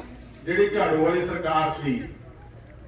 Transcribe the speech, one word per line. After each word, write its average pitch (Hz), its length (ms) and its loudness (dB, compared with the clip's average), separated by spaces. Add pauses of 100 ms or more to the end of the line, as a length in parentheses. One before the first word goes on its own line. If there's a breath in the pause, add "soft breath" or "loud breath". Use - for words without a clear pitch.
(460)
ਜਿਹੜੀ 202 240 4
ਝਾੜੂ 160 360 4
ਵਾਲੀ 175 200 4
ਸਰਕਾਰ 160 580 0
ਸੀ, 127 200 0 (840)